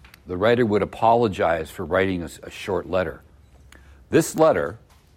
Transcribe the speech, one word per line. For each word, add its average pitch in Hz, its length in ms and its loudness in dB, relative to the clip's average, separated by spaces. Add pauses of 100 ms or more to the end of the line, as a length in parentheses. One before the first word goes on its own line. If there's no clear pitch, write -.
(260)
the 90 100 -8
writer 117 300 2
would 98 160 0
apologize 95 880 0
for 98 140 -12
writing 92 380 0
a 78 40 -10
s-, - 160 -18
a - 80 -18
short 87 400 -6
letter. 90 300 -4 (880)
This 160 260 2
letter 104 420 2 (380)